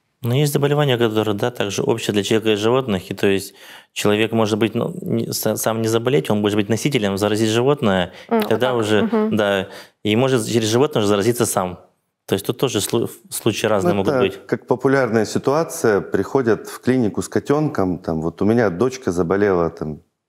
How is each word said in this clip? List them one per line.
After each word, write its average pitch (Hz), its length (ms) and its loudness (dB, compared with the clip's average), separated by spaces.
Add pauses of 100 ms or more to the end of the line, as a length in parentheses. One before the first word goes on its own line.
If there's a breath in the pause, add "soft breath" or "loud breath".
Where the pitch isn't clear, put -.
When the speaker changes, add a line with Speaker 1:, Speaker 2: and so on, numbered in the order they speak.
(220)
Speaker 1:
Ну, 117 120 -2
есть 143 180 2
заболевания, 143 460 2
которые, 107 380 2
да, 123 160 -2
также 104 300 -4
общие 117 300 -2
для 101 120 0
человека 110 260 0
и 107 60 2
животных, 110 540 0
и 95 40 -8
то 101 140 0
есть 98 260 -2 (380 loud breath)
человек 107 400 0
может 110 260 2
быть, 107 160 0
ну, 120 260 -2
не, 117 320 -2
са-, 110 240 -2
сам 110 240 -2
не 113 80 0
заболеть, 120 420 0
он 104 100 0
может 104 160 2
быть 104 120 0
носителем, 110 500 0
заразить 107 320 2
животное, 113 600 2 (160 loud breath)
и - 60 -6
Speaker 2:
М, 226 60 2
вот 214 80 -4
Speaker 1:
тогда 113 220 0
Speaker 2:
так. 127 60 0
Speaker 1:
уже, 117 280 2
Speaker 2:
Мгм. 214 320 0
Speaker 1:
да, 202 320 0 (340 loud breath)
и 104 140 0
может 131 300 2
через 110 220 0
животное 127 340 2
уже 101 60 2
заразиться 104 380 2
сам. 90 320 -2 (480)
То - 80 -2
есть 95 120 -2
тут - 120 -4
тоже 117 220 0
слу-, 113 280 -2 (220)
случаи - 360 -2
разные 104 280 2
Speaker 3:
Ну, 101 40 0
Speaker 1:
могут 101 160 0
Speaker 3:
это 127 100 0
Speaker 1:
быть. - 220 -6
Speaker 3:
как - 200 -4
популярная 123 580 2
ситуация, 131 760 0
приходят 107 680 -2
в - 120 -16
клинику 120 420 0
с - 60 -10
котенком, 113 720 0
там, 80 220 -4
вот 80 220 -4
у - 20 2
меня 110 260 4
дочка 98 420 -2
заболела, 90 580 2
там, 78 300 -8 (280)